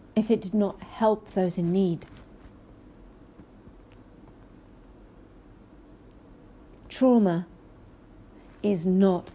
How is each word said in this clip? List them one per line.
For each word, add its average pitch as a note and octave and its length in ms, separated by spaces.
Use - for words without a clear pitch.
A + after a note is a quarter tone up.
If A3 120
it A3+ 120
did F3+ 140
not G3+ 280
help G#3+ 520
those F#3 220
in E3+ 140
need? F3+ 360
Trauma G3+ 580
is F#3+ 240
not F#3 500